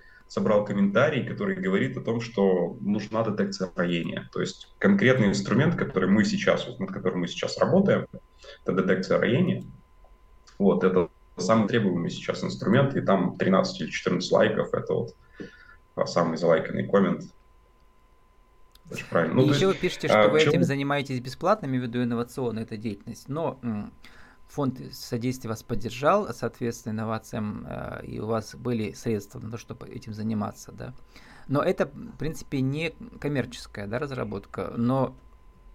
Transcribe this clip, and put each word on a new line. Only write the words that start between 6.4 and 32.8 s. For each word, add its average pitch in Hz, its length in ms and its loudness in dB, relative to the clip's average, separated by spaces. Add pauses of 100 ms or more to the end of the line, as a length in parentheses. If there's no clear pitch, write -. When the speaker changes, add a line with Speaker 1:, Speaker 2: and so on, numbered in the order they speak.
Speaker 1:
вот - 140 -12
над 95 100 -6
которым 90 300 -2
мы 87 80 -2
сейчас - 300 -6
работаем, 160 480 4 (580)
это 92 180 0
детекция 92 360 2
роения. 120 460 2 (920)
Вот, 95 260 4
это 92 260 4 (280)
самый 104 300 4
требуемый 90 420 0
сейчас - 340 -6
инструмент, 123 520 2
и - 60 -2
там 92 360 2
тринадцать 92 440 2
или 78 80 -8
четырнадцать - 420 -2
лайков, 101 420 2
это - 200 -2
вот, - 160 -4 (880)
а, - 100 0
самый 82 320 0
залайканный 82 520 2
коммент. 98 320 4 (1700)
Очень - 180 -12
правильно. - 280 2
Ну, 127 60 6
Speaker 2:
И 147 40 6
Speaker 1:
то 143 80 6
Speaker 2:
ещё 180 120 4
Speaker 1:
есть, - 20 6
Speaker 2:
вы 190 60 4
пишете, 170 340 -4
что 107 200 8
Speaker 1:
а, - 20 6
Speaker 2:
вы 156 120 6
этим 147 200 4
Speaker 1:
почему - 20 6
Speaker 2:
занимаетесь 139 560 -2
бесплатно, 160 460 -2
имею 127 180 -2
в - 40 -4
виду 123 140 -2
инновационную 120 600 -2
эту 110 140 -10
деятельность, 107 500 -10
но, 147 340 -4
м, 107 300 -6 (560)
фонд 135 320 -4 (140)
содействия 123 560 -6
вас 107 120 -6
поддержал, 135 680 0
соответственно, 117 640 -6
инновациям, 110 760 -6
э, - 380 -10
и 117 140 -10
у 110 60 -6
вас 110 280 -4
были 120 380 -4
средства 113 480 -6
на 107 100 -10
то, 117 80 -10
чтобы - 300 -14
этим 110 260 -12
заниматься, 107 580 -4
да? 127 220 -12 (540)
Но 139 140 2
это, 185 240 2
в - 300 -16
принципе, 147 460 -6
не 151 280 -2 (300)